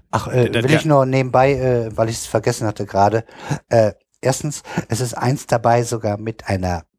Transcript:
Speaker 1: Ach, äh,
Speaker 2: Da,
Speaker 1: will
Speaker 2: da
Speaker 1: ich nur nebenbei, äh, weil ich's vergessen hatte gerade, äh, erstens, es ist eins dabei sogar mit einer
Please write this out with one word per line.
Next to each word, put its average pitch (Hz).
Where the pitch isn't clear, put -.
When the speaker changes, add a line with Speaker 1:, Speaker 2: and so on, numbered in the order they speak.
Speaker 1:
Ach, -
äh, 123
Speaker 2:
Da, 117
Speaker 1:
will 131
Speaker 2:
da 156
Speaker 1:
ich 156
nur 143
nebenbei, 131
äh, 123
weil 113
ich's 113
vergessen 117
hatte 104
gerade, 104
äh, 110
erstens, 135
es 113
ist 117
eins 131
dabei 117
sogar 113
mit 110
einer 92